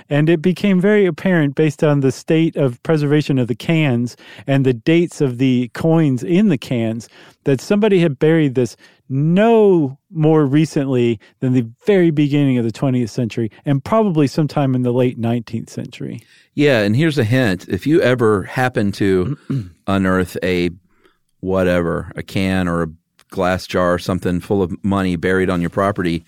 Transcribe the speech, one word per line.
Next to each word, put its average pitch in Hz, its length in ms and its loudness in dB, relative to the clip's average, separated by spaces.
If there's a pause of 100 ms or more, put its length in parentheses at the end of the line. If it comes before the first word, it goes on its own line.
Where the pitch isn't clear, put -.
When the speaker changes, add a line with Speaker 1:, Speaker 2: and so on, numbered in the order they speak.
Speaker 1:
And 147 200 2
it 170 120 2
became 185 380 0
very 208 260 4
apparent 160 500 0
based 156 280 0
on 147 160 4
the 131 140 2
state 160 420 -2
of 131 280 -2
preservation 147 540 0
of 123 100 0
the 120 80 -2
cans 131 600 -2 (320)
and 139 180 2
the 131 80 2
dates 160 480 0
of 123 160 -2
the 123 360 0
coins 160 500 0
in 190 260 2
the 139 80 0
cans 113 520 -6 (340)
that 143 160 0
somebody 208 400 2
had 165 200 0
buried 156 360 2
this 123 220 -2 (320)
no 175 880 2 (140)
more 156 340 4
recently 135 760 0 (200)
than 127 140 0
the 123 140 0 (180)
very 185 260 4
beginning 143 460 0
of 117 80 0
the 113 60 -2
twentieth 123 380 -2
century 117 420 -4 (140)
and 139 180 -2
probably 185 440 2
sometime 139 480 -2
in 127 80 -2
the 123 100 0
late 127 240 0
nineteenth 117 520 -6
century. - 520 -12 (320)
Speaker 2:
Yeah, 139 280 2
and 104 140 2
here's 151 220 0
a 127 60 2
hint. 110 460 0
If 95 180 -4
you 156 140 4
ever 113 420 2
happen 123 500 -2
to 95 440 0 (120)
<clears throat> 113 200 -6 (180)
unearth 92 560 0
a 87 260 0 (680)
whatever, 87 760 -2
a - 80 -10
can 95 440 -2
or 85 160 -2
a 80 40 -4 (420)
glass 92 380 -2
jar 90 260 0
or 90 60 -2
something 90 400 -4
full 98 220 -2
of 87 100 -2 (120)
money 95 320 -2
buried 92 340 0
on 90 120 -2
your 85 80 -2
property, 95 580 -2